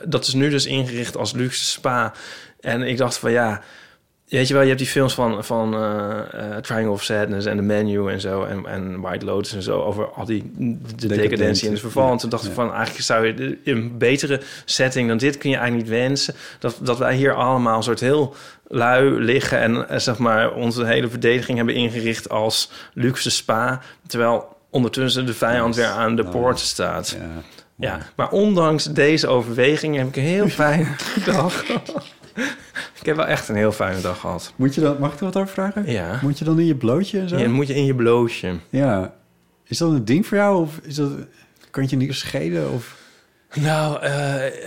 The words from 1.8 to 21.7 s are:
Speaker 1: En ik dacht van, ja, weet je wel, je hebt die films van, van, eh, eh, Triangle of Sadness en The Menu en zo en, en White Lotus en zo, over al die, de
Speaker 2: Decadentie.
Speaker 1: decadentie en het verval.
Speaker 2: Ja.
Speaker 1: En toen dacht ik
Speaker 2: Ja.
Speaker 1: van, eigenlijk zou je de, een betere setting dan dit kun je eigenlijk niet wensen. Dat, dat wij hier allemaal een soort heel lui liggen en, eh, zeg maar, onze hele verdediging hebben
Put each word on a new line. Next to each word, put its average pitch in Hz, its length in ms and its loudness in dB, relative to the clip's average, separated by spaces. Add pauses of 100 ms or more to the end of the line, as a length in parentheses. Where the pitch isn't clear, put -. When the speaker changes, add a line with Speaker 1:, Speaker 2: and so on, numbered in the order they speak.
Speaker 1:
En 123 220 -2
ik 123 140 -2
dacht 123 200 0
van, 120 160 -2
ja, 117 280 2 (680)
weet 131 200 2
je 135 60 0
wel, 139 80 8
je 135 60 6
hebt 131 120 2
die 127 80 0
films 135 260 2
van, 113 300 0
van, 110 300 0
eh, 104 440 -2 (380)
eh, - 60 -
Triangle 110 300 0
of 101 100 -2
Sadness 104 440 0
en 104 100 -2
The 101 60 0
Menu 101 480 2
en 98 100 -4
zo 98 240 -2
en, 101 220 -6
en 95 340 -8
White 92 240 -6
Lotus 98 300 -4
en 95 80 -6
zo, 98 200 -2
over 104 300 -4
al 110 120 -10
die, 110 320 -4
de 120 200 -4 (200)
Speaker 2:
Decadentie. 104 320 0
Speaker 1:
decadentie 107 380 2
en 107 60 0
het 104 80 -2
verval. 131 260 0
Speaker 2:
Ja. 127 60 4
Speaker 1:
En 120 60 0
toen 117 120 -4
dacht 113 120 -2
ik 104 60 -6
Speaker 2:
Ja. 95 60 -6
Speaker 1:
van, 117 180 -2
eigenlijk 110 320 -4
zou 113 220 2
je 113 80 0
de, 135 300 -6
een 120 340 -2
betere 131 420 2 (240)
setting 131 440 0
dan 113 100 2
dit 139 200 2
kun 143 120 -2
je 131 60 2
eigenlijk 117 320 0
niet 110 100 0
wensen. 131 360 0 (240)
Dat, 120 240 -4
dat 123 160 0
wij 127 180 2
hier 135 180 4
allemaal 123 420 2
een 113 60 0
soort 113 180 0
heel 135 340 2 (340)
lui 127 420 4
liggen 123 500 2
en, 120 280 0
eh, 135 100 -2
zeg 113 200 -2
maar, 117 340 2
onze 120 320 -2
hele 120 240 2
verdediging 120 480 2
hebben 117 180 0